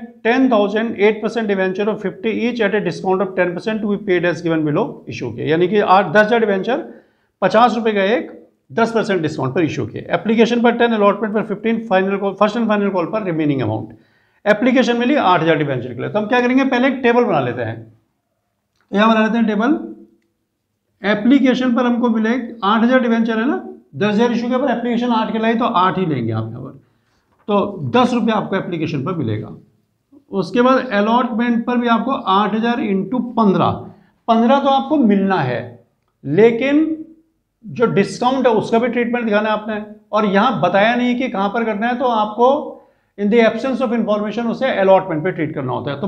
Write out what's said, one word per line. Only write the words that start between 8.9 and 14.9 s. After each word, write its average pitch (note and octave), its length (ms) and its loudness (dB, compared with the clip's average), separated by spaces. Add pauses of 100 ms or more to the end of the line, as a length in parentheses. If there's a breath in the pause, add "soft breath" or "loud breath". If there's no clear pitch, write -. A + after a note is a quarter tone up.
percent G3+ 300 0
discount C3 340 -4
पर F3+ 80 0
issue B2+ 220 -2
किए। - 260 -10
Application A3 500 2
पर A#3 160 4
ten A#3+ 160 2
allotment G3+ 400 2
पर G#3+ 100 -2
fifteen A3+ 460 -4
final F#3+ 280 2
call, G3 160 -4
first G#3 240 0
and A3+ 100 0
final G3+ 220 0
call F#3 160 -2
पर G#3 180 -4
remaining D#3 380 -2
अमाउंट। A2 280 -4 (560 soft breath)
Application A#3 520 2